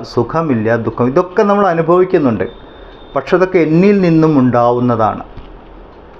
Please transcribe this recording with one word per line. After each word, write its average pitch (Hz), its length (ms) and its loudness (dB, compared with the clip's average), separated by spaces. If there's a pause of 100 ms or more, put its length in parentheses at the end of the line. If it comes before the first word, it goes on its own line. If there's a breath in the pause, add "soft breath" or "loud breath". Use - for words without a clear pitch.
(120)
സുഖമില്ല, 120 640 -2 (100)
ദുഃഖം, 120 260 -2
ഇതൊക്കെ 180 380 0
നമ്മൾ 202 220 2
അനുഭവിക്കുന്നുണ്ട്. 165 720 0 (680 loud breath)
പക്ഷെ - 220 -2
അതൊക്കെ 185 280 0
എന്നിൽ 180 400 2
നിന്നും 160 360 2
ഉണ്ടാവുന്നതാണ്, 120 840 0 (960)